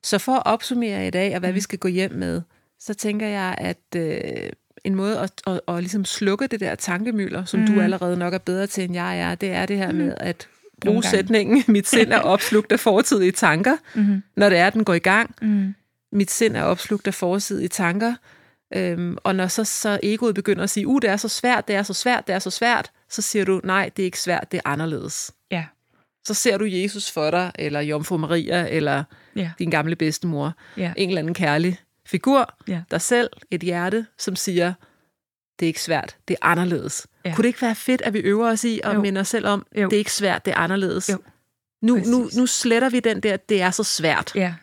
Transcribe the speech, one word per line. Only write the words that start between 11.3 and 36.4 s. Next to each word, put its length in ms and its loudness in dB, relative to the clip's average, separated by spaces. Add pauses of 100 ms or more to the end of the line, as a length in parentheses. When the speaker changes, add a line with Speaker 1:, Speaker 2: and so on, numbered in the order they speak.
Speaker 1:
<laughs> 100 6
"Mit 140 2
sind 240 4
er 60 6 (100)
Speaker 2:
<laughs> 60 6
Speaker 1:
opslugt 380 2
af 80 2
fortidige 520 4
tanker", 440 4 (180)
Speaker 2:
Mhm. 280 2 (140)
Speaker 1:
når 120 6
det 100 6
er, 120 6
den 140 0
går 100 2
i 40 2
gang. 440 2
Speaker 2:
Mhm. 320 2 (380)
Speaker 1:
"Mit 180 2
sind 260 2
er 60 0
opslugt 440 0
af 80 0
fortidige 540 -2
tanker." 460 0 (600)
Øhm, 500 -2
og 120 2
når 100 0
så, 180 0
så 380 -2
egoet 320 0
begynder 280 0
at 80 -2
sige, 160 -2
"Uh, 160 2
det 80 2
er 60 0
så 120 -4
svært, 400 0
det 80 0
er 60 0
så 120 -6
svært, 320 0
det 80 -2
er 40 -2
så 120 -6
svært," 400 0 (200)
så 120 -6
siger 220 0
du, 200 0
"Nej, 320 0
det 60 -2
er 40 0
ikke 140 -6
svært, 320 -2
det 120 -4
er 60 -4
anderledes." 640 -6 (180)
Speaker 2:
Ja. 140 -4 (600)
Speaker 1:
Så 100 -6
ser 240 2
du 60 0
Jesus 460 -4
for 200 0
dig, 280 0
eller 220 -4
Jomfru 360 -4
Maria, 520 0
eller 360 0 (320)
Speaker 2:
Ja. 220 -4
Speaker 1:
din 120 -2
gamle 260 0
bedstemor. 560 -2 (240)
Speaker 2:
Ja. 200 -4
Speaker 1:
En 120 0
eller 120 0
anden 140 -4
kærlig 460 0 (260)
figur, 480 2 (140)
Speaker 2:
Ja. 220 -4
Speaker 1:
dig 100 -2
selv, 280 2 (220)
et 100 -2
hjerte, 460 -2 (120)
som 180 -6
siger, 360 0 (880)
"Det 80 0
er 20 2
ikke 140 -4
svært, 340 -2 (120)
det 140 0